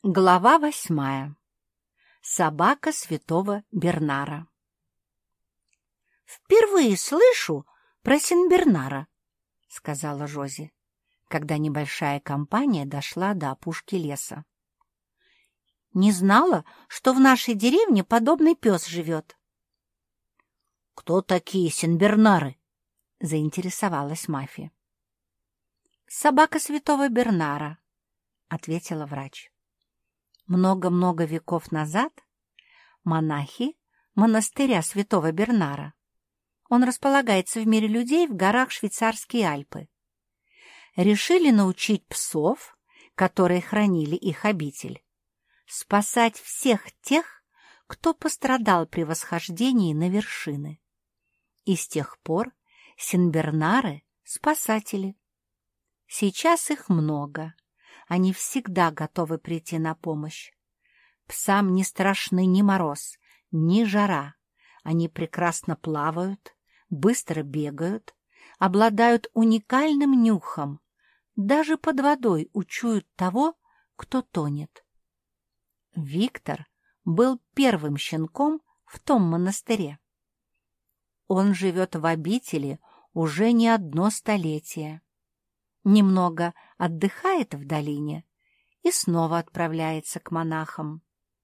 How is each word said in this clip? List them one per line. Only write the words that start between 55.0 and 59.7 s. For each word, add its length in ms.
Сейчас 640
их 200
много. 640
Они 260
всегда 560
готовы 480
прийти 400